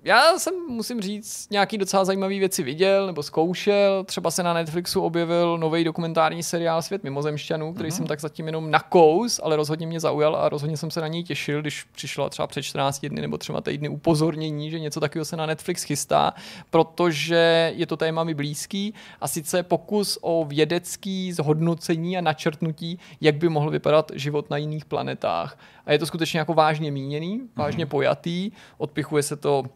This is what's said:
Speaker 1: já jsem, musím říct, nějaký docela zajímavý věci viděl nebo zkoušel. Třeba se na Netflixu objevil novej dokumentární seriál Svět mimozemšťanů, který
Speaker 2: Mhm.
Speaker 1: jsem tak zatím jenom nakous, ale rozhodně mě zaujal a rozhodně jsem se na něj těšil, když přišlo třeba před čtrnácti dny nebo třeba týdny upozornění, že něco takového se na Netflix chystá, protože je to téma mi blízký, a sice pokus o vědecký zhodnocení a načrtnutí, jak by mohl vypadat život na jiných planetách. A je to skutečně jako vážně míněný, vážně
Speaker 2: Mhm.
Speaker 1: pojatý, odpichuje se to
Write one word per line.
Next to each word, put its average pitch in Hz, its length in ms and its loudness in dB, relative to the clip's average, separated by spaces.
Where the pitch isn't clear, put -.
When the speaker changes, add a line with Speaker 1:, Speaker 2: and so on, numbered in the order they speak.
Speaker 1:
já 277 340 6
jsem, 349 160 -2
musím 233 320 -4
říct, 208 500 -8
nějaký 202 280 2
docela 190 260 2
zajímavý 196 340 0
věci 190 240 0
viděl 190 440 4
nebo 156 160 -4
zkoušel. 190 800 2
Třeba 185 260 -2
se 185 120 0
na 175 120 2
Netflixu 170 460 -2
objevil 170 580 2
novej 165 260 2
dokumentární 165 580 0
seriál 165 400 0
Svět 196 220 -6
mimozemšťanů, 151 720 -4
který 180 140 -6
Speaker 2:
Mhm. 160 80 -4
Speaker 1:
jsem 165 100 -4
tak 151 140 -4
zatím 160 260 -8
jenom 160 240 -6
nakous, 170 720 4
ale 156 140 2
rozhodně 156 300 -2
mě 165 140 -6
zaujal 151 360 2
a 151 120 2
rozhodně 151 280 -2
jsem 160 140 -6
se 170 100 -4
na 156 80 -4
něj 170 160 -4
těšil, 147 360 -4
když 151 240 -6
přišlo - 460 -6
třeba - 160 -4
před - 160 -6
čtrnácti 139 460 -2
dny 147 140 -6
nebo 151 160 -4
třeba - 220 -6
týdny 147 280 -4
upozornění, 156 840 0
že 165 80 -8
něco 151 220 -6
takového 156 240 -2
se 170 120 -8
na 160 100 -4
Netflix 160 360 -4
chystá, - 520 0
protože 165 1080 4
je 160 100 0
to 160 100 -4
téma 160 280 0
mi 165 100 -2
blízký, 151 600 -6
a 143 80 -4
sice 170 340 -2
pokus 180 600 0
o 165 220 0
vědecký 175 880 -2
zhodnocení 165 840 0
a - 20 -2
načrtnutí, 165 800 -2
jak 151 140 6
by 165 140 2
mohl 151 220 2
vypadat 151 440 2
život 147 360 -4
na 147 60 -2
jiných 151 280 -6
planetách. - 760 -2
A 147 60 2
je 151 60 4
to 160 80 0
skutečně 165 320 -2
jako 156 160 -2
vážně 156 360 2
míněný, 147 500 -6
vážně 151 280 -2
Speaker 2:
Mhm. 139 60 -8
Speaker 1:
pojatý, 151 600 0
odpichuje 151 440 -2
se 143 140 -4
to 143 280 2